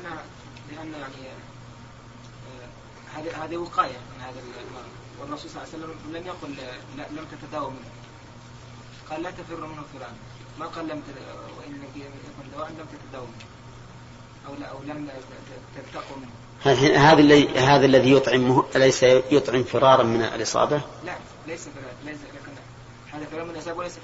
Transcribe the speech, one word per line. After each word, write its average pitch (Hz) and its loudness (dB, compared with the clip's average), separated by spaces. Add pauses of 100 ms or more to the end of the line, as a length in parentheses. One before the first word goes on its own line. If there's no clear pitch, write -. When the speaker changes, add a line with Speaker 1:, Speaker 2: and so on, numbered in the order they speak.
(720)
Speaker 1:
لأن 156 -14
يعني، 135 -16 (1300)
آه، - -20
هذه، 160 -10
هذه 165 -8
وقاية 170 -4 (200)
من 123 -16
هذا 127 -14
المرض، 123 -16 (360)
والرسول 165 -14
صلى - -14
الله - -18
عليه 160 -12
وسلم 160 -14
لم 180 -12
يقل: 151 -12 (420)
"لا، 147 -12 (180)
لم 151 -16
تتداووا 147 -10
منه"، 123 -16 (1200)
قال: 160 -8
"لا 180 -10
تفروا 165 -14
منه 151 -16 (100)
فرارا"، 127 -16 (460)
ما 156 -10
قال: 165 -10
"لم 151 -10
تت-، 123 -18
وإن 147 -16
لم 139 -14 (120)
يكن 143 -16
دواء 156 -10
لم 156 -16
تتداووا 127 -16
منه"، - -18 (1000)
أو 139 -14
لا، 139 -14
أو 131 -14
لم 147 -10
ت-، 139 -14
ت-، 127 -18
تلتقوا - -14
منه. 127 -14 (340)
Speaker 2:
هذا، 139 6
هذا 147 8
الذي، 147 8
هذا 135 6
الذي 131 6
يطعمه 127 4 (100)
أليس 131 4
يطعم 127 4
فرارا 127 6
من 117 0
الإصابة؟ 117 0 (240)
Speaker 1:
لا، - -12 (320)
ليس 165 -12
فرارا، 135 -16 (120)
ليس، 151 -14
لكن 139 -18 (640)
هذا 151 -12
فرار 160 -10
من 170 -12
الإصابة 165 -10
وليس 175 -8 (100)